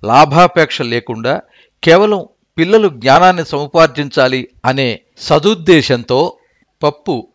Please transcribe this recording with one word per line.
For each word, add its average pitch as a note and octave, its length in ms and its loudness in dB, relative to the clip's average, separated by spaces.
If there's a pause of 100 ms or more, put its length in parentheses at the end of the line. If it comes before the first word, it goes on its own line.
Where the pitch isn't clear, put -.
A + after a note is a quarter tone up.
లాభాపేక్ష D3+ 760 2
లేకుండా, A#2 600 -6 (420)
కేవలం F#3+ 420 2 (320)
పిల్లలు G3+ 300 2
జ్ఞానాన్ని D#3+ 580 2
సముపార్జించాలి C#3+ 1000 -2 (180)
అనే C3 340 -2 (180)
సదుద్దేశంతో D3+ 1200 0 (460)
పప్పు D3 520 -6